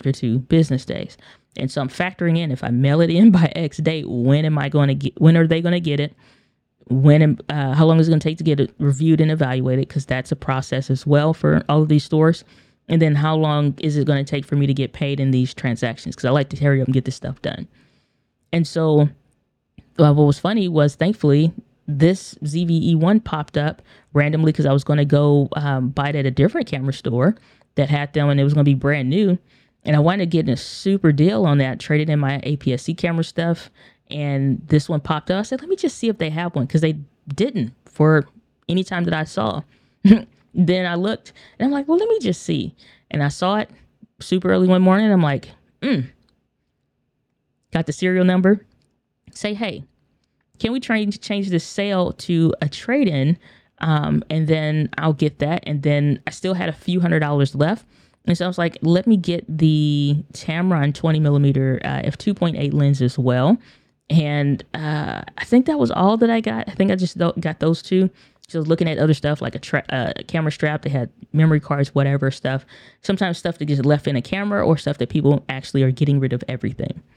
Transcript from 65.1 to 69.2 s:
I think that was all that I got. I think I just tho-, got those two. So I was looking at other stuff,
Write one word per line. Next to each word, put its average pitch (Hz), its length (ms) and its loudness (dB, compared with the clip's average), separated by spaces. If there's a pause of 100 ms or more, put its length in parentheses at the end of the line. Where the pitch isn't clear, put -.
I - 80 -10
think 254 200 4
that 302 140 0
was 240 120 0
all 196 260 2
that 233 120 2
I 226 120 0
got. - 280 -6
I - 40 -12
think 196 180 0
I 190 40 0
just 185 220 -4
tho-, 170 220 -2
got 160 200 -6
those 160 220 0
two. 185 280 0 (380)
So 165 120 -6
I - 20 -2
was 151 60 -6
looking 165 200 0
at 156 120 -4
other 151 160 4
stuff, 147 260 -4